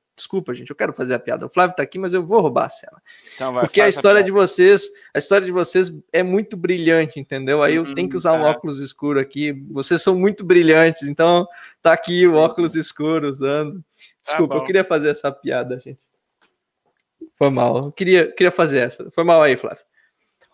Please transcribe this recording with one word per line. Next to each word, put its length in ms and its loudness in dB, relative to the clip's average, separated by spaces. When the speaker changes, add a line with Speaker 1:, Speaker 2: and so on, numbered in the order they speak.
Speaker 1:
Desculpa, 400 -8
gente, 160 -14
eu 60 -14
quero 160 -4
fazer 220 -6
a 60 -4
piada. 260 -8
O 40 -14
Flávio 280 0
tá 40 -4
aqui, 160 -8
mas 160 -6
eu 120 -2
vou 160 2
roubar 240 0
a 40 -14
cena. 320 -20
Speaker 2:
Então 200 -8
vai, 100 0
Speaker 1:
Porque 160 0
a 60 6
Speaker 2:
faz 100 2
a 20 -10
Speaker 1:
história 200 6
Speaker 2:
piada. 80 4
Speaker 1:
de 60 -4
vocês, 580 4
a 40 -4
história 280 0
de 80 -6
vocês 400 -2
é 100 0
muito 360 -4
brilhante, 640 0
entendeu? 420 -2
Aí 120 2
eu 200 -4
tenho 140 -4
que 60 -10
Speaker 2:
Hum, 20 -4
Speaker 1:
usar 160 0
um 80 0
Speaker 2:
tá. 80 2
Speaker 1:
óculos 320 -6
escuro 400 -4
aqui. 320 -6
Vocês 300 -2
são 120 0
muito 300 -2
brilhantes, 640 4
então 400 2
tá 120 4
aqui 340 2
o 60 4
Speaker 2:
Uhum. 60 4
Speaker 1:
óculos 360 0
escuro 540 -4
usando. 460 -4
Speaker 2:
Tá 80 -18
Speaker 1:
Desculpa, 300 -2
eu 40 0
Speaker 2:
bom. 60 -6
Speaker 1:
queria 180 2
fazer 260 0
essa 220 -4
piada, 480 -8
gente. 200 -20
Foi 120 2
mal. 360 0
Eu 80 -12
queria, 360 2
queria 220 0
fazer 280 0
essa. 300 -6
Foi 140 -4
mal 180 6
aí, 140 4
Flávio. 280 -12